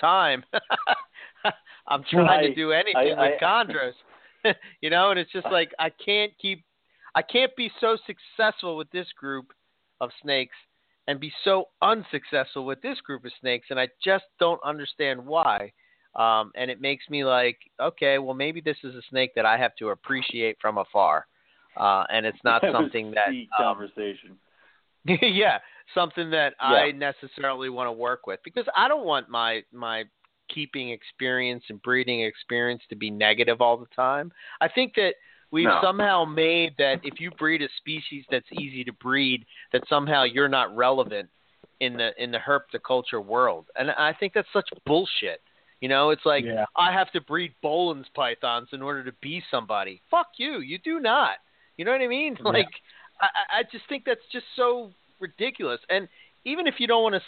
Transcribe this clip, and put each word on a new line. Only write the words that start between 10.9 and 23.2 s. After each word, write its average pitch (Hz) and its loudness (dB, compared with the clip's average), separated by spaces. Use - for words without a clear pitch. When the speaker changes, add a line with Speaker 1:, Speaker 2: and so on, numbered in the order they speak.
Speaker 1:
and 139 -4
be 147 -12
so 190 2
unsuccessful 151 -2
with 131 -6
this 262 -8
group 127 -12
of 123 -14
snakes, 123 -2
and 131 -2
I 127 0
just 190 2
don't 170 2
understand 143 -6
why. 127 0
Um, 110 2
and 127 -4
it 117 -8
makes 139 -4
me 147 -2
like, 123 2
okay, 139 2
well, 131 -6
maybe 156 -4
this 156 -4
is 127 -12
a 123 -16
snake 131 0
that 110 2
I 110 6
have 123 0
to 110 -4
appreciate 113 -4
from 107 -2
afar, 90 2
uh, 98 4
and 110 2
it's 107 -4
not 117 4
Speaker 2:
<laughs> - 4
That 196 4
was 117 2
Speaker 1:
something 107 -4
that, 104 4